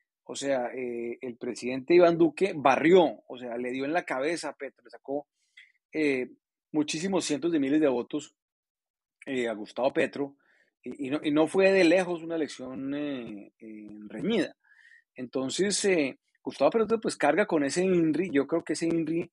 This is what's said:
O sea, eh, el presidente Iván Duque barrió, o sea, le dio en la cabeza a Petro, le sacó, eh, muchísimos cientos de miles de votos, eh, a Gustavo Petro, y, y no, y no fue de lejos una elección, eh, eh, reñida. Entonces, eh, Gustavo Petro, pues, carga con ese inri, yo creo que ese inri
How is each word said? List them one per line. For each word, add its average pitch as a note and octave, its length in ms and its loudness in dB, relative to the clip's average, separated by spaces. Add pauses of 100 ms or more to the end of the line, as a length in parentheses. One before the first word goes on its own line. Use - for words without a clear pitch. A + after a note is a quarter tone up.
(240)
O - 100 -12
sea, B2+ 380 -2
eh, A#2+ 480 -6
el A#2+ 160 -10
presidente B2+ 580 -2
Iván E3+ 220 8
Duque E3+ 400 2
barrió, C#3 680 4
o C3 100 -14
sea, A#2+ 220 -10
le B2 140 -6
dio C3+ 120 -4
en D3 80 -4
la E3+ 120 0
cabeza D3 460 -4
a - 60 -14
Petro, B2+ 280 -16
le A#2 60 -20
sacó, C#3 360 -10 (680)
eh, C#3 380 0 (420)
muchísimos D#3+ 520 -2
cientos D3 260 -2
de D#3+ 80 2
miles C#3 220 2
de D3+ 80 4
votos, B2+ 460 -4 (920)
eh, B2+ 220 -4
a A2+ 40 -4
Gustavo A2+ 400 -2
Petro, C#3 440 -4 (460)
y, B2+ 260 -10
y - 20 -6
no, D3+ 120 -2
y D#3 80 -2
no D#3 180 4
fue F#3+ 240 4
de F#3+ 120 6
lejos E3+ 380 4
una E3 140 -6
elección, C3+ 580 -6
eh, A#2 640 -10
eh, G#2+ 300 -16 (200)
reñida. D3 480 -2 (580)
Entonces, C3+ 720 -4
eh, D#3+ 340 0 (240)
Gustavo C#3 280 2
Petro, A3 300 0
pues, - 160 -4
carga D#3+ 300 2
con D#3 180 0
ese F3 200 0
inri, E3+ 460 2
yo C#3 160 2
creo E3 160 -2
que D#3+ 120 -6
ese E3 120 -4
inri E3 460 -2